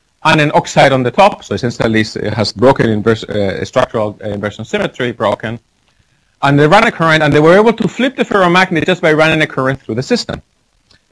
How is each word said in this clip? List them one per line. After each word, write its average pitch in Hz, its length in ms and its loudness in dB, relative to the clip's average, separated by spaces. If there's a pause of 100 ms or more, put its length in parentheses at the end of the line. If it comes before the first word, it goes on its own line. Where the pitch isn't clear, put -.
(240)
and 156 180 2
an 151 120 0
oxide 151 380 2
on 131 120 0
the 120 80 -2
top. 202 320 2
So 104 120 -8
essentially 113 460 -2
it's, - 140 -6
it 104 180 -6
has 104 180 -2
broken 120 380 2
inverse, 107 340 0
uh, 98 400 -4
structural, 107 600 -4
uh, 104 60 -10
inversion 101 360 -8
symmetry, 156 460 -6
broken. 113 480 -4 (800)
And 143 180 2
they 151 80 4
ran 208 180 4
a 233 60 0
current, 156 320 2
and 147 100 2
they 151 60 4
were 160 160 6
able 220 180 4
to 208 140 -2
flip 262 280 -4
the 254 80 -2
ferromagnet 185 600 0
just 180 160 -2
by 156 120 2
running 156 280 2
a 151 60 0
current 135 340 -4
through 113 140 -8
the 127 80 -6
system, - 380 -4 (720)